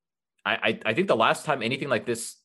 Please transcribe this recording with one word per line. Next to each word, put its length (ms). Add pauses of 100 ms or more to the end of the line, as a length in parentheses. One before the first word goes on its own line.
(440)
I, 120
I, 320
I 60
think 140
the 80
last 300
time 160
anything 260
like 180
this 400